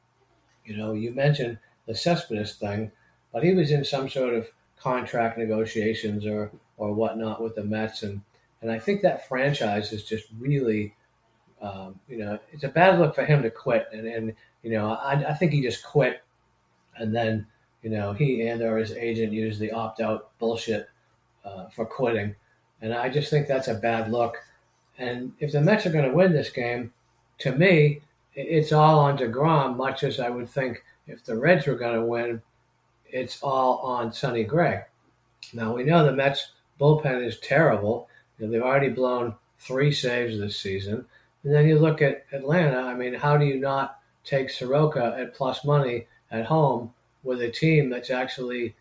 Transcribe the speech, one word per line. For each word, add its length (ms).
You 140
know, 160
you 180
mentioned 460
the 100
Cespedes 580
thing, 380
but 100
he 100
was 180
in 120
some 240
sort 280
of 140
contract 600
negotiations 880
or, 260
or 160
whatnot 480
with 140
the 80
Mets. 400
And, 180
and 100
I 80
think 220
that 260
franchise 640
is 140
just 220
really, 560
um, 460
you 120
know, 200
it's 100
a 60
bad 280
look 160
for 120
him 180
to 60
quit. 420
And, 160
and 260
you 100
know, 200
I, 400
I 20
think 180
he 100
just 220
quit. 400
And 180
then, 340
you 80
know, 240
he 340
and 140
or 160
his 160
agent 400
used 260
the 140
opt-out 560
bullshit, 480
uh, 240
for 180
quitting. 500
And 120
I 160
just 200
think 180
that's 200
a 60
bad 360
look. 280
And 420
if 120
the 80
Mets 260
are 60
gonna 220
win 180
this 180
game, 440
to 120
me, 480
i-, 20
it's 320
all 280
on 180
DeGrom, 580
much 280
as 180
I 80
would 180
think 360
if 180
the 100
Reds 320
were 80
gonna 300
win, 360
it's 380
all 360
on 340
Sonny 320
Gray. 380
Now, 240
we 80
know 220
the 80
Mets 400
bullpen 460
is 140
terrible. 680
You 80
know, 60
they've 100
already 280
blown 460
three 320
saves 480
this 200
season. 460
And 100
then 140
you 100
look 240
at 300
Atlanta. 480
I 160
mean, 180
how 240
do 80
you 140
not 400
take 260
Soroka 680
at 180
plus 300
money 420
at 140
home 480
with 180
a 100
team 380
that's 200
actually 720